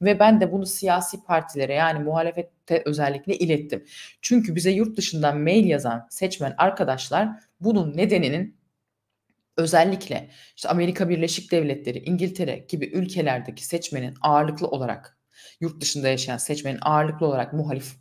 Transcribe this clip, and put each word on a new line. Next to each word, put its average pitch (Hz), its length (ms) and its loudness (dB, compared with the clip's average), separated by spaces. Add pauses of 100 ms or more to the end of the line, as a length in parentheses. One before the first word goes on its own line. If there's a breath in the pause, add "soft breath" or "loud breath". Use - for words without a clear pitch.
ve 202 180 4
ben 208 220 8
de 170 100 2
bunu 190 140 -2
siyasi 185 580 -2
partilere, 143 500 -2
yani 156 300 0
muhalefette 165 840 -2
özellikle 147 520 -2
ilettim. 151 480 0 (360 loud breath)
Çünkü 214 340 2
bize 180 160 2
yurt 220 260 0
dışından 151 400 0
mail 185 280 4
yazan 127 440 0
seçmen 185 480 -4
arkadaşlar 180 720 0 (300 loud breath)
bunun 175 380 0
nedeninin 180 640 0 (960)
özellikle 165 720 2 (260 loud breath)
işte - 140 -6
Amerika 175 400 0
Birleşik 165 420 -2
Devletleri, 143 480 0
İngiltere 175 720 -4
gibi 147 160 -4
ülkelerdeki 156 800 -4
seçmenin 131 560 -6
ağırlıklı 151 460 2
olarak, 123 500 -6 (440 loud breath)
yurt 156 200 -6
dışında 139 260 -2
yaşayan 131 300 -2
seçmenin 147 440 -6
ağırlıklı 156 440 2
olarak 135 280 -2
muhalif 151 480 -6